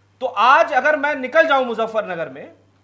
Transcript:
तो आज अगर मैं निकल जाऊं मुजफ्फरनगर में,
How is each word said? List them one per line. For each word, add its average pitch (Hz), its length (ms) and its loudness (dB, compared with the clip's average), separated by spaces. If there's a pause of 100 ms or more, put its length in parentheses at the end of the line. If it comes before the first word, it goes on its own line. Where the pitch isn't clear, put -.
(220)
तो 262 60 -2
आज 277 460 4
अगर 285 240 2
मैं 285 180 -2
निकल 277 320 2
जाऊं 269 180 2
मुजफ्फरनगर 208 640 -4
में, 160 220 -18 (320)